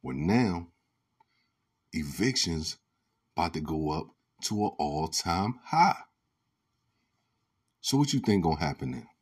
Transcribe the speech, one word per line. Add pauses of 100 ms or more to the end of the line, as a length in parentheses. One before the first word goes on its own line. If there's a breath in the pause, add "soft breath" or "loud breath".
Well,
now, (1300)
evictions (580)
about
to
go
up (340)
to
an
all-time
high. (1800)
So
what
you
think
gonna
happen
then? (160)